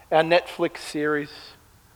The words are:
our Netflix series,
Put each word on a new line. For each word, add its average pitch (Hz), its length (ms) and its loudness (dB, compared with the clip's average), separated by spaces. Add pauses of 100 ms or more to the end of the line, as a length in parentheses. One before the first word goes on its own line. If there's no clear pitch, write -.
(120)
our 160 120 6
Netflix 170 560 0
series, 151 520 -4 (640)